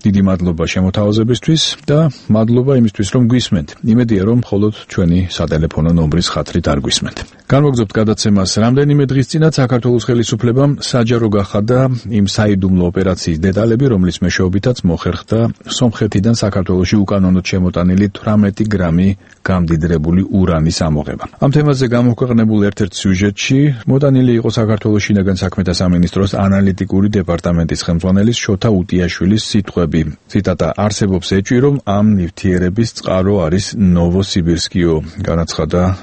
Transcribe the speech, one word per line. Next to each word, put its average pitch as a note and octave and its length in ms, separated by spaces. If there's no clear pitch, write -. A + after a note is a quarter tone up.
დიდი G2 240
მადლობა F2 400
შემოთავაზებისთვის G#2+ 960
და D3 120
მადლობა A#2+ 460
იმისთვის, G#2+ 340
რომ B2+ 160
გვისმენთ. G#2+ 380
იმედია, A2+ 400
რომ A#2 160
მხოლოდ G#2+ 340
ჩვენი F2 300
სატელეფონო D#2+ 640
ნომრის E2 400
ხათრით D#2 400
არ C#2+ 80
გვისმენთ. - 380
განვაგრძობთ C3+ 420
გადაცემას. G#2 580
რამდენიმე C#3+ 480
დღის C3 200
წინათ D#3 300
საქართველოს A#2+ 460
ხელისუფლებამ A#2+ 640
საჯარო A#2 480
გახადა G#2 520
იმ G2+ 200
საიდუმლო F#2+ 640
ოპერაციის F2+ 520
დეტალები, A2 480
რომლის F2+ 320
მეშვეობითაც F#2+ 540
მოხერხდა F2 540
სომხეთიდან A2+ 720
საქართველოში F#2 640
უკანონოდ F#2 420
შემოტანილი F#2 600
თვრამეტი G#2+ 540
გრამი F2+ 380
გამდიდრებული E2+ 880
ურანის D#2+ 480
ამოღება. D2 460
ამ C#3 80
თემაზე C#3 400
გამოქვეყნებულ A#2 720
ერთ-ერთ G2 240
სიუჟეტში G2+ 640
მოტანილი C3 480
იყო A2+ 200
საქართველოს G#2+ 480
შინაგან G2 360
საქმეთა F#2 320
სამინისტროს F2+ 640
ანალიტიკური G2 720
დეპარტამენტის E2 640
ხელმძღვანელის F#2+ 560
შოთა G#2 320
უტიაშვილის F2+ 800
სიტყვები. E2+ 500
ციტატა, F#2 380
„არსებობს G2 560
ეჭვი, G#2 260
რომ C#3+ 220
ამ G#2 320
ნივთიერების F2+ 800
წყარო F#2 480
არის E2+ 320
ნოვოსიბირსკიო“, F2 1200
განაცხადა E2 560